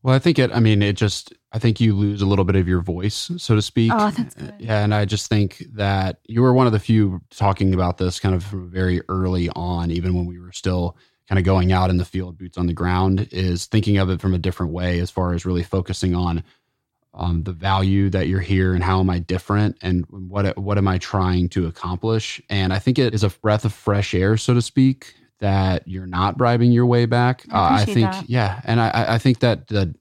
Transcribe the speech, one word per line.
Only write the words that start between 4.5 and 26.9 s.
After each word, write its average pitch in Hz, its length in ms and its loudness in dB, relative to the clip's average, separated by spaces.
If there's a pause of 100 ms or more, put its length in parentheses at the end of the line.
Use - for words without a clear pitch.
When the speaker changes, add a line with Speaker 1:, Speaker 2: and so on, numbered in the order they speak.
Speaker 1:
Yeah, 110 240 -2
and 104 120 2
I 104 80 0
just 104 240 -4
think 104 460 0
that 98 520 -2
you 117 160 -2
were 127 120 6
one 127 140 4
of 113 40 4
the 107 80 2
few 101 400 2 (120)
talking 98 420 0
about 90 240 0
this 90 220 -2
kind 95 140 0
of 90 100 -2
from 95 280 -12
very 90 380 -2
early 92 460 -2
on, 85 360 -4
even 90 220 -2
when 87 120 -2
we 87 140 -12
were 90 140 -20
still 90 420 -4 (320)
kinda 95 160 2
going 92 280 4
out 92 180 2
in 90 80 2
the 87 80 -2
field, 90 320 -10
boots 92 200 -16
on 87 100 -2
the 87 60 -2
ground, 92 580 0
is 90 340 -4
thinking 101 320 0
of 95 120 2
it 90 120 -2
from 95 120 0
a 90 60 0
different 87 320 -4
way 90 280 -2
as 90 120 -4
far 87 220 -2
as 82 120 -6
really 90 180 -2
focusing 92 520 -2
on, 85 280 -2 (680)
um, 85 300 -4
the 95 80 -8
value 95 580 0
that 90 180 0
you're 95 120 0
here 92 340 2
and 90 100 0
how 95 160 2
am 92 100 2
I 90 100 0
different 101 640 -2
and 90 280 -2
what, 98 480 -4
what 101 200 -2
am 98 100 2
I 92 100 2
trying 90 520 0
to 90 180 -2
accomplish? 98 840 -6
And 95 220 0
I 95 80 -2
think 131 200 0
it 120 140 0
is 104 100 0
a 101 60 2
breath 107 360 -2
of 104 80 0
fresh 101 400 -2
air, 98 240 2
so - 160 0
to 120 80 4
speak, - 540 0 (240)
that 95 480 0
you're 92 200 -10
not 90 300 -2
bribing 120 340 4
your 120 140 4
way 120 200 4